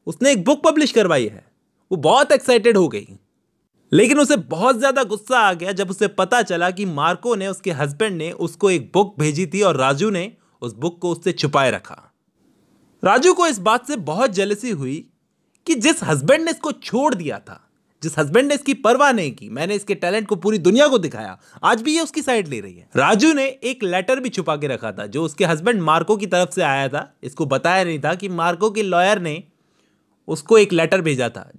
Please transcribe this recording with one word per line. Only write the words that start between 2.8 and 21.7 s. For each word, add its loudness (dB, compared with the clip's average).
गई, -8
लेकिन 6
उसे 4
बहुत 0
ज़्यादा 0
गुस्सा -2
आ 4
गया -6
जब -4
उसे -2
पता 0
चला -2
कि -8
मार्को -2
ने, -6
उसके -6
हस्बैंड -4
ने -8
उसको -2
एक -2
बुक 2
भेजी -2
थी -4
और 4
राजू 0
ने -4
उस -8
बुक -8
को -2
उससे -4
छुपाए 0
रखा। -12
राजू 4
को 2
इस -4
बात 0
से -6
बहुत -2
जेलसी -4
हुई -8
कि 0
जिस 0
हस्बैंड 2
ने 0
इसको -6
छोड़ -2
दिया -8
था, -20
जिस -6
हस्बैंड 2
ने 2
इसकी -2
परवाह 2
नहीं -2
की, -18
मैंने -6
इसके -4
टैलेंट -2
को -2
पूरी 0
दुनिया 4
को 2
दिखाया, -6
आज 2